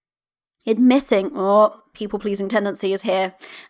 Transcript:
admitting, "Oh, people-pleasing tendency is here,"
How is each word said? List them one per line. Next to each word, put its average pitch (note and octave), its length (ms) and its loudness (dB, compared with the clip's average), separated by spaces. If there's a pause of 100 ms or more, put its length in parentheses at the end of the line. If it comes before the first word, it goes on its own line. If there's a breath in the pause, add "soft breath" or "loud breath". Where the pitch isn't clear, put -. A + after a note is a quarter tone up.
(640)
admitting, A3+ 680 2
"Oh, G3+ 480 2 (100)
people-pleasing G3+ 560 -6
tendency G3+ 440 -2
is G3 100 -6
here," F#3+ 320 -2 (340 loud breath)